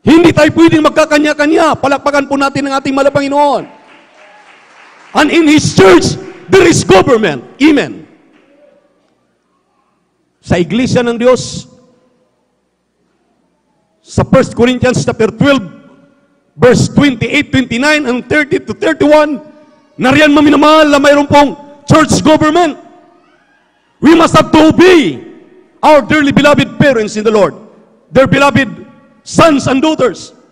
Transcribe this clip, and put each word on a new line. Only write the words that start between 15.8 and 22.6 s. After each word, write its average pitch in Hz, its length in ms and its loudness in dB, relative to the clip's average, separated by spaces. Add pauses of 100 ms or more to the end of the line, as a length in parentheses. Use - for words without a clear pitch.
verse 233 320 0
twenty-eight, 269 640 -2
twenty-nine, 262 560 -2
and 247 160 -4
thirty 294 320 -4
to 233 160 -8
thirty-one, 302 720 0 (560)
nariyan, 285 320 2
maminamahal, 294 560 2
na 285 80 2
mayroon 285 320 2
pong 285 260 2 (300)
church - 400 0
government. 311 560 0 (1200)